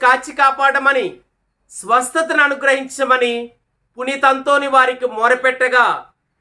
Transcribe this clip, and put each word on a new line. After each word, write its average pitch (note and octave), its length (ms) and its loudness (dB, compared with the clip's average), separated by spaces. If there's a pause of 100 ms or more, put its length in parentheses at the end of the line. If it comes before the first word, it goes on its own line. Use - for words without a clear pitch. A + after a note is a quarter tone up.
కాచి C4 300 2
కాపాడమని, C4+ 880 0 (500)
స్వస్థతను C#4+ 720 -2
అనుగ్రహించమని C4 1080 -2 (480)
పునీత C4+ 260 -6
అంతోని C#4 440 0
వారికి B3+ 380 2
మొరపెట్టగా, B3 1000 0 (340)